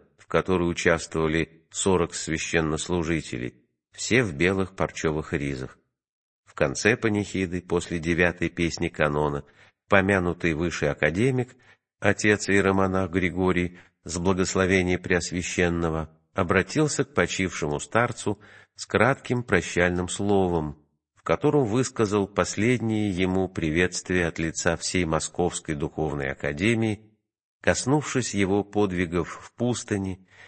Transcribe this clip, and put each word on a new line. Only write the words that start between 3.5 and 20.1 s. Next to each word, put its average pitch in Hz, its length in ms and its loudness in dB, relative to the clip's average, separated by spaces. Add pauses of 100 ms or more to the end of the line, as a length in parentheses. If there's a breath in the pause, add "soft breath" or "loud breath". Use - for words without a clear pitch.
все 123 320 0
в 95 100 -4
белых 90 420 0
парчёвых 78 580 -4
ризах. 69 440 -6 (680)
В - 100 -20
конце 80 440 2
панихиды, 95 640 -2
после 87 380 -2
девятой 85 500 0
песни 85 400 -2
канона, 73 560 -2 (420 soft breath)
помянутый 92 680 2
выше 80 340 -2
академик, 104 680 0 (440 soft breath)
отец 104 500 2
иеромонах 95 600 2
Григорий, 90 680 0 (240 loud breath)
с 85 140 -6
благословения 90 800 2
Преосвященного, 85 1120 0 (240)
обратился 98 720 0
к - 80 -20
почившему 82 680 -2
старцу 110 600 -2 (360 loud breath)
с - 100 -12
кратким 123 580 2
прощальным 90 680 0
словом, 90 680 0 (500)